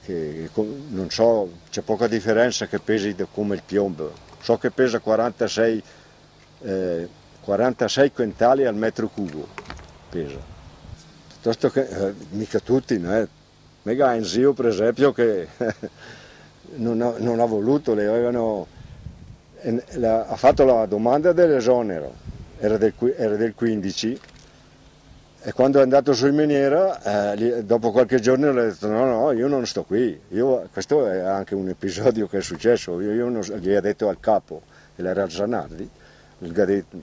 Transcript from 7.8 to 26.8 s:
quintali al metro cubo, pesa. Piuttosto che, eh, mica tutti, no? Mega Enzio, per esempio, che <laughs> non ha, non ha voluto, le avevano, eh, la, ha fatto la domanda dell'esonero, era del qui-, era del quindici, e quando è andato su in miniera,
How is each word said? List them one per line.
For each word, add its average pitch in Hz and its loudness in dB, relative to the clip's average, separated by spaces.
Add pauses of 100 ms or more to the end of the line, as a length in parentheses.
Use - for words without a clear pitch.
quintali 123 2
al 110 -2
metro 110 -2
cubo, 76 -8 (640)
pesa. 69 -10 (760)
Piuttosto - -2
che, 135 0
eh, 98 -4 (160)
mica 104 -4
tutti, 127 0
no? 95 -2 (580)
Mega 123 2
Enzio, 113 2
per 120 -2
esempio, 113 2
che 110 0 (100)
<laughs> - -10
non 117 -2
ha, 120 -2
non 117 -2
ha 120 4
voluto, 117 0
le 104 0
avevano, 113 0 (960)
eh, 120 -4 (160)
la, 113 2
ha 113 -6
fatto 135 6
la 117 4
domanda 123 2
dell'esonero, 120 2 (440)
era 107 0
del 104 2
qui-, - 0
era 107 0
del 110 -2
quindici, 110 -4 (1200)
e - -10
quando 135 4
è 139 8
andato 131 4
su 120 2
in 143 4
miniera, 143 2